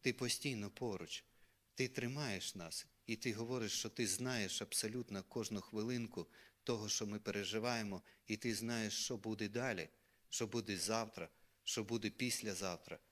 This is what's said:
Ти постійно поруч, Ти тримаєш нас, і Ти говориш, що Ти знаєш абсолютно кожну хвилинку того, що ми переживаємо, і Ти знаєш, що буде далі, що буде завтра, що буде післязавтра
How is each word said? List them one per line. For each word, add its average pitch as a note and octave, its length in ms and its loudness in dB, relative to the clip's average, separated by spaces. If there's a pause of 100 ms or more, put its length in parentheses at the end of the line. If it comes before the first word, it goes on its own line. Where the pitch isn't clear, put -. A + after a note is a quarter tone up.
Ти C3 120 4
постійно A#2 580 0
поруч, F#2+ 540 -4 (500)
Ти B2+ 140 2
тримаєш B2 640 0
нас, E2 320 -6 (220)
і A2+ 80 2
Ти A#2 160 0
говориш, A#2 400 0
що - 160 0
Ти A#2 180 2
знаєш A2 560 2
абсолютно G#2+ 600 -2
кожну G#2+ 380 -2
хвилинку A2 640 -2 (380)
того, G#2+ 240 2
що - 180 2
ми G#2 120 -2
переживаємо, G#2 840 0 (240)
і G#2+ 100 0
Ти A#2 180 2
знаєш, A2+ 500 0
що B2 120 -2
буде G#2+ 320 0
далі, G#2+ 400 0 (400)
що - 180 0
буде G#2+ 300 0
завтра, G2+ 520 0 (360)
що - 200 0
буде G#2+ 260 2
післязавтра F#2+ 880 -2 (140)